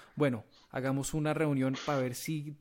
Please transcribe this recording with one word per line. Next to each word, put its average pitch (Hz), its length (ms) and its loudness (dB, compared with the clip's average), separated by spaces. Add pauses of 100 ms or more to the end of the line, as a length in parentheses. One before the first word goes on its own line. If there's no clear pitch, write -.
(160)
bueno, 131 280 2 (280)
hagamos 135 420 -2
una 151 180 2
reunión 139 440 2 (100)
para 143 140 2
ver 127 160 -2
si 151 440 -6